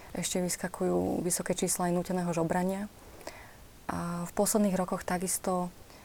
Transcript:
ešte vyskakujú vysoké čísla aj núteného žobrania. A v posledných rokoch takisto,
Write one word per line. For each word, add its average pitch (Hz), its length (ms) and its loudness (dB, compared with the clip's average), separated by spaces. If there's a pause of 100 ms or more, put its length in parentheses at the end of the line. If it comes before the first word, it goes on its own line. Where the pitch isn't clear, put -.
(140)
ešte - 240 -2
vyskakujú 180 880 0
vysoké 180 320 0
čísla 180 320 2
aj 175 80 4
núteného 180 320 0
žobrania. 180 560 2 (1040)
A 170 400 -4
v - 80 -12
posledných 208 400 6
rokoch 185 240 0
takisto, 180 720 0 (320)